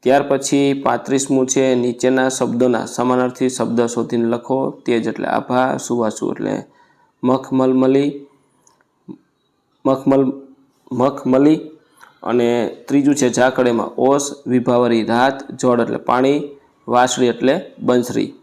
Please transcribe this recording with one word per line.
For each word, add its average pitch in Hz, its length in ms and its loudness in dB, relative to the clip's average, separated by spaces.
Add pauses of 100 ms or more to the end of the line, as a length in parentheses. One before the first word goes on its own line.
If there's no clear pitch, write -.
ત્યાર 135 280 4
પછી 139 440 0
પાંત્રીસમું 135 720 0
છે, 131 280 2
નીચેના 127 540 0
શબ્દોના 123 560 0
સમાનાર્થી 127 640 -2
શબ્દ 117 380 -2
શોધીને 117 380 -2
લખો. 120 460 -2
તેજ 117 380 -2
એટલે - 180 -6
આભા, 127 500 0
સુવાસુ 117 540 -4
એટલે 101 340 -6 (600)
મખમલમલી, 131 1000 0 (1600)
મખમલ-, 135 460 2 (600)
મખમલી, 139 800 2 (520)
અને 120 540 0 (120)
ત્રીજું 143 260 2
છે 131 140 2
ઝાકળ, 127 380 2
એમાં 113 200 0
ઓસ, 135 600 -2
વિભાવરી 120 580 2
રાત, 127 480 0
જળ 123 280 0
એટલે 120 160 -2
પાણી, 135 520 0 (400)
વાંસળી 123 380 2
એટલે 139 520 0
બંસરી. 120 640 -2